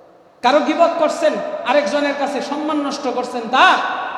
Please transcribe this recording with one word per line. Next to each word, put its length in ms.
কারো 180
গীবত 300
করছেন, 340
আরেকজনের 520
কাছে 220
সম্মান 360
নষ্ট 380
করছেন, 260
তার, 560